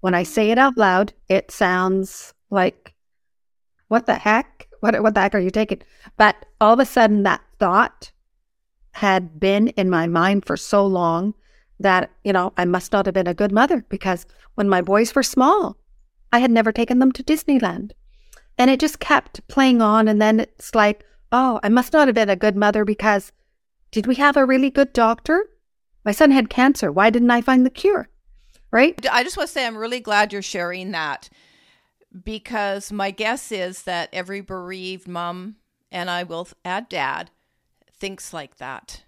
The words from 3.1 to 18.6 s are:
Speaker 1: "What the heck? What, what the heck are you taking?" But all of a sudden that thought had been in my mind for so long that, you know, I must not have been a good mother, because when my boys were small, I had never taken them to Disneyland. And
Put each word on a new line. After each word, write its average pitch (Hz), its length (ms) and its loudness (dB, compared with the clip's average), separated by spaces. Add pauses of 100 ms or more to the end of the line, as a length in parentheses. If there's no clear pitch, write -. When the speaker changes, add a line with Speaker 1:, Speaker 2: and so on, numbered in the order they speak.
Speaker 1:
"What 233 180 0
the 254 80 0
heck? - 540 -2 (100)
What, 214 240 0
what 214 120 2
the 202 80 2
heck 196 120 -2
are 208 60 0
you 185 100 -2
taking?" 208 320 -4 (340)
But - 300 2 (140)
all 220 140 6
of 240 40 0
a 269 80 2
sudden 214 380 2
that 180 160 0 (180)
thought 196 540 0 (800)
had 180 480 -2
been 202 280 2
in 185 220 -2
my 170 160 0
mind 175 380 0
for - 120 -4
so 202 300 0
long 180 480 -2 (460)
that, 185 300 2 (140)
you 202 80 -2
know, 185 240 0
I 180 80 -2
must 175 260 -2
not 196 160 0
have 185 80 -4
been 185 140 0
a 175 60 -4
good 165 180 -2
mother, 247 360 0
because 185 380 -6 (300)
when 202 120 0
my 180 140 2
boys 202 320 0
were 269 80 2
small, 302 540 2 (560)
I 240 80 4
had 247 100 2
never 226 220 2
taken 240 260 0
them 262 140 4
to 254 100 -10
Disneyland. 226 680 -2 (640)
And 254 120 4